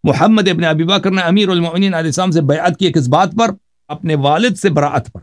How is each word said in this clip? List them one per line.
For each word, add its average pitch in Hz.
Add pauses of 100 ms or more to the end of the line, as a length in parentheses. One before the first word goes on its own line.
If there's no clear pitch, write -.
محمد 202
ابن 170
ابی 160
بکر 190
نے 190
امیر 190
المؤمنین 175
علیہ 160
السلام 180
سے 160
بیعت 151
کی 180
کس 135
بات 165 (100)
پر؟ 226 (360)
اپنے 156
والد 160
سے 202
براءت 143
پر -